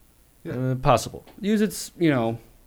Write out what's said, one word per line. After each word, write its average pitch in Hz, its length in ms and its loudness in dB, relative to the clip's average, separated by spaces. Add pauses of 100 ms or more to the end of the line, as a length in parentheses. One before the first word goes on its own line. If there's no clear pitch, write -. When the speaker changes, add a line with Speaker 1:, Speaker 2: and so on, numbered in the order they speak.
(420)
Speaker 1:
Yeah. 160 120 -10
Speaker 2:
Uh, 127 200 -2
possible. 127 500 0 (160)
Speaker 3:
Use 202 200 0
its, - 360 -4
you 170 140 2
know, 117 280 0 (280)